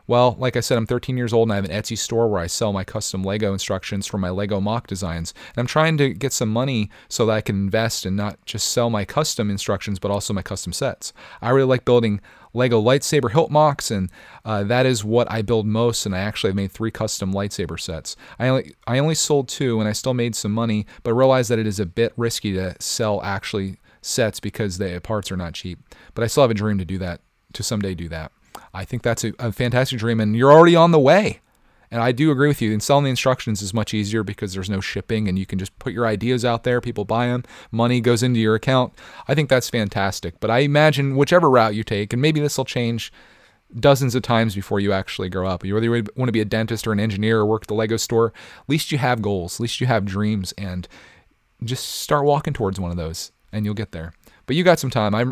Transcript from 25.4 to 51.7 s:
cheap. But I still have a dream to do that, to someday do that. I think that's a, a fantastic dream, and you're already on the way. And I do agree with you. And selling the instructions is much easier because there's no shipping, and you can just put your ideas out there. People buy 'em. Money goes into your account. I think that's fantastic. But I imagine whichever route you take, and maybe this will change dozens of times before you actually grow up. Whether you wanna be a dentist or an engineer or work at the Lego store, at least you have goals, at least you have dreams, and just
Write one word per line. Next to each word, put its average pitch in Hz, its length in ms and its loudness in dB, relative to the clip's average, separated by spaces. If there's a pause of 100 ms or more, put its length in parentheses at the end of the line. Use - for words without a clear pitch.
cheap. - 260 -12 (340)
But 113 80 -4
I 117 60 0
still 143 160 4
have 117 60 6
a 113 40 0
dream 104 240 0
to 92 60 -2
do 92 140 -6
that, 90 240 -8 (320)
to - 100 -8
someday 101 300 -4
do 85 160 -8
that. 80 200 -10 (420)
I 95 120 -10
think - 180 -8
that's 117 220 -2
a, 107 160 -4
a 120 100 -4
fantastic 123 480 0
dream, 113 220 0
and 107 160 2
you're 131 160 8
already 170 240 8
on 170 160 6
the 160 80 6
way. 151 400 4 (500)
And 117 120 -2
I 120 80 2
do 147 220 2
agree 139 160 4
with 143 120 0
you. 107 120 2
And 107 100 0
selling 143 220 4
the 135 60 0
instructions 123 520 0
is 98 100 -8
much 110 220 -2
easier 107 300 0
because 101 280 -8
there's 95 180 -6
no 98 100 -2
shipping, 107 480 -4
and 92 100 0
you 95 80 -4
can 95 140 -4
just - 180 -10
put 120 140 -6
your 117 140 -2
ideas 110 380 0
out 117 200 0
there. 123 160 2
People 113 240 -6
buy 117 240 0
'em. 123 160 -2 (260)
Money 120 300 2
goes 117 220 4
into 123 180 2
your 110 160 4
account. 127 360 0 (360)
I 139 60 0
think 147 140 2
that's 127 220 2
fantastic. 98 680 -4
But 107 100 0
I 120 100 4
imagine 143 540 4
whichever 160 340 6
route 113 260 6
you 107 100 -4
take, 104 280 -4
and 117 80 0
maybe 151 200 2
this 147 180 -2
will 131 60 -2
change 117 480 -4 (680)
dozens 131 360 4
of 127 80 0
times 113 340 2
before 101 240 -2
you 101 120 2
actually 95 360 -4
grow 92 180 -4
up. 92 180 -4
Whether 113 320 0
you 117 80 0 (120)
wanna 127 160 0
be 110 80 2
a 107 40 0
dentist 110 420 -2
or 110 60 0
an 101 80 2
engineer 107 380 2
or 104 80 2
work 110 180 0
at - 40 -10
the 107 60 -4
Lego 110 220 0
store, 113 360 2 (280)
at - 80 -10
least 151 220 -2
you 151 80 0
have 123 240 0
goals, 98 340 -4
at - 40 -6
least 117 200 -4
you 123 60 0
have 113 180 2
dreams, 101 540 -2
and 90 300 -8 (720)
just 123 240 -6